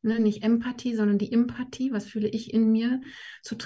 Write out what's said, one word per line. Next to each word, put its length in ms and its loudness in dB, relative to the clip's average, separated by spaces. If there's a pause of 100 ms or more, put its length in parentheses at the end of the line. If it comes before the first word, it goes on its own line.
ne, 200 2
nicht 200 2
Empathie, 540 0
sondern 220 2
die 160 -2
Empathie, 580 0
was 140 -4
fühle 240 -2
ich 240 -6
in 180 6
mir, 300 2 (420)
zu 120 -8 (100)